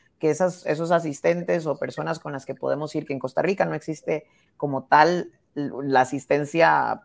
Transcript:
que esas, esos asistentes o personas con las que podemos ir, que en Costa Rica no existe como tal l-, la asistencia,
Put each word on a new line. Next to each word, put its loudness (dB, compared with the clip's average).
que 2
esas, 0
esos -2
asistentes 0
o -2
personas -6
con -12
las -10
que -8
podemos -4
ir, -4
que -6
en -4
Costa -2
Rica 0
no -2
existe -6
como -4
tal 4
l-, -6
la 4
asistencia, 2